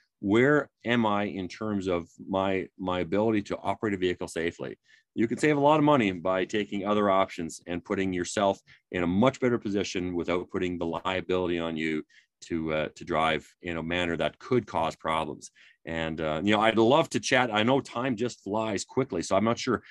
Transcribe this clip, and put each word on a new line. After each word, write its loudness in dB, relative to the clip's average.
where 4
am 2
I 0
in -6
terms -4
of -2
my, 0
my -2
ability 0
to -6
operate -4
a -4
vehicle -2
safely? -6
You 2
can -4
save 2
a 0
lot 6
of 4
money 4
by -2
taking -4
other 2
options 0
and -6
putting -2
yourself 0
in -2
a 2
much 4
better 2
position -2
without -2
putting -4
the -4
liability -2
on -4
you -2
to, -4
uh, 0
to -16
drive 0
in -6
a -6
manner -2
that -2
could 0
cause -2
problems. -4
And, -4
uh, -2
you 2
know, 4
I'd 4
love 4
to -4
chat. 2
I 2
know 4
time -4
just -6
flies -4
quickly, -2
so 0
I'm 2
not 2
sure -2